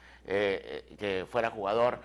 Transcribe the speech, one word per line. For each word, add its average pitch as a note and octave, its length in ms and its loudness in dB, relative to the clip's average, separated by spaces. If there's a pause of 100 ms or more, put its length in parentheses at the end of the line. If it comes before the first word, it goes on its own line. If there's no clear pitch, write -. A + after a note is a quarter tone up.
(280)
eh, F#2+ 600 0
eh, D#2 60 -18
que F#2+ 300 -2
fuera A2+ 240 0
jugador A2+ 540 2